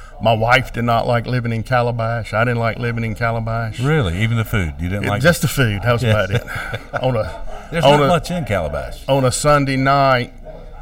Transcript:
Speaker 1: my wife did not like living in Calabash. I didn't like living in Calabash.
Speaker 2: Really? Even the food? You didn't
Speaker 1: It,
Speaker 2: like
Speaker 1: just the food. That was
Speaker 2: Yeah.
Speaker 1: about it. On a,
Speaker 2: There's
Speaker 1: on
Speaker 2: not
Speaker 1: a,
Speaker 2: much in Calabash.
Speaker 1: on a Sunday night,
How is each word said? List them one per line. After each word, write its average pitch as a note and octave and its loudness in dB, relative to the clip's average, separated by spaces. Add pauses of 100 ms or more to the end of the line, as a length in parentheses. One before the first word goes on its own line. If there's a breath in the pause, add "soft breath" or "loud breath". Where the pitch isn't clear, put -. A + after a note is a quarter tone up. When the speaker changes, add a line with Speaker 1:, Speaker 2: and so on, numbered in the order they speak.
(220 loud breath)
Speaker 1:
my A2+ 4
wife A#2+ 2
did A#2 -4
not A#2 2
like A#2 0
living A#2+ -2
in A2+ -2
Calabash. A#2 -2
I A2 2
didn't A#2+ 0
like A2+ -2
living A#2 -4
in A2 -4
Calabash. A2+ -4
Speaker 2:
Really? A#2+ 0
Even A2+ 2
the A2 0
food? E2+ -2
You F2 -2
didn't G2 -4
Speaker 1:
It, - -2
Speaker 2:
like G#2 0
Speaker 1:
just E3 4
the D3 2
food. G#2+ 0
That A#2+ 2
was A#2 0
Speaker 2:
Yeah. A2+ 2
Speaker 1:
about G#2 2
it. - -6
On B2+ 0
a, - -6
Speaker 2:
There's - 0
Speaker 1:
on C#3+ 8
Speaker 2:
not C#3+ 4
Speaker 1:
a, C3+ 4
Speaker 2:
much C#3 2
in F3 -4
Calabash. D#2 -4
Speaker 1:
on C3+ 2
a B2 2
Sunday C#3 2
night, C3+ 2 (500)